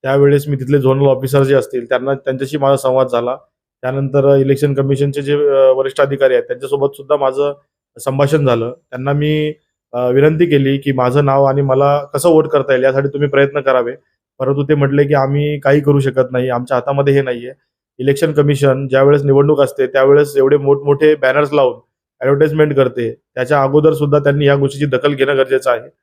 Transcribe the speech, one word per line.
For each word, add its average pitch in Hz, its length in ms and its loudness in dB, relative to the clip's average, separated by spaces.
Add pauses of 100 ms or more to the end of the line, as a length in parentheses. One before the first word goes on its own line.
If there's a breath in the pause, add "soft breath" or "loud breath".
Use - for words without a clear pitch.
त्यावेळेस 143 460 2
मी 143 80 -4
तिथले 131 220 -2
झोनल 135 280 2
ऑफिसर 135 360 0
जे 135 120 2
असतील 123 340 -2
त्यांना, 131 260 -2
त्यांच्याशी 135 440 -6
माझा 135 180 2
संवाद 131 300 0
झाला. 123 300 -4 (460)
त्यानंतर 139 540 0
इलेक्शन 139 380 0
कमिशनचे 139 480 -2
जे, 143 120 -2
अ, 135 380 2
वरिष्ठ 135 280 -2
अधिकारी 139 340 0
आहेत 120 100 0
त्यांच्यासोबत 139 520 -4
सुद्धा 139 200 -4
माझं 139 380 -2 (440)
संभाषण 139 480 -2
झालं. 117 260 0 (180)
त्यांना 131 220 -6
मी, 151 400 -2 (400)
अ, 123 160 -2
विनंती 156 380 2
केली 139 320 0
की 139 140 -4
माझं 127 320 0
नाव 139 200 2
आणि 135 180 0
मला 139 420 0
कसं 147 240 -2
वोट 156 180 4
करता 139 260 0
येईल 127 120 2
यासाठी 139 240 0
तुम्ही 143 200 -2
प्रयत्न 139 320 0
करावे, 127 320 0 (460)
परंतु 139 240 -2
ते 147 120 0
म्हटले 139 300 2
की 143 100 0
"आम्ही 143 440 -2
काही 143 220 2
करू 143 200 2
शकत 131 320 -2
नाही, 127 160 -2
आमच्या 123 280 -4
हातामध्ये 139 380 0
हे 139 80 2
नाहीये." 123 300 -8 (460)
इलेक्शन 139 340 -2
कमिशन 139 560 0
ज्यावेळेस 139 340 2
निवडणूक 139 380 2
असते 135 260 0
त्यावेळेस 139 500 2
एवढे 135 200 2
मोठमोठे 143 580 2
बॅनर्स 135 380 -2
लावून 131 220 2 (460)
ॲडव्हर्टाइजमेंट 147 560 0
करते, 123 380 0 (200)
त्याच्या 135 280 0
अगोदर 147 300 4
सुद्धा 147 260 0
त्यांनी 143 280 0
या 139 100 4
गोष्टीची 139 300 -2
दखल 139 280 -2
घेणं 139 220 0
गरजेचं 131 340 0
आहे. 113 200 -4 (120)